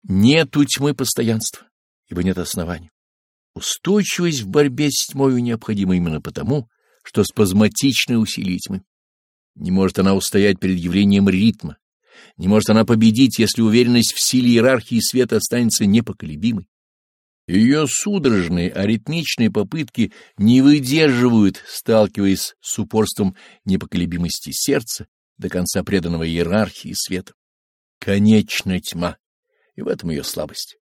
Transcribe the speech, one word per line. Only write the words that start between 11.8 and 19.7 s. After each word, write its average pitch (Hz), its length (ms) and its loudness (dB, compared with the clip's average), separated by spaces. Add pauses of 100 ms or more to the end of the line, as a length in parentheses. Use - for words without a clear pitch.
не 92 120 -4
может 107 200 4
она 110 160 4
победить, 113 540 4
если 113 240 0
уверенность 117 500 2
в - 80 -8
силе 123 300 2
иерархии 117 500 2
света 120 360 0
останется 113 500 0
непоколебимой. 98 840 -2 (760)
Её 127 420 2
судорожные, 98 840 -2
аритмичные 113 800 -2
попытки 110 600 -4 (240)